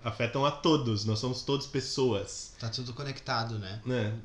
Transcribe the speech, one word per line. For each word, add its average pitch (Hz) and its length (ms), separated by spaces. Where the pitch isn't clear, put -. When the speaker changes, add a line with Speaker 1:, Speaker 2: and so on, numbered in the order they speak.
Speaker 1:
Afetam 120 420
a 147 60
todos, 123 560
nós 107 120
somos 127 240
todos 139 240
pessoas. - 920
Speaker 2:
Tá 117 100
tudo 123 240
conectado, 123 680
né? 101 280
Speaker 1:
Né? 113 260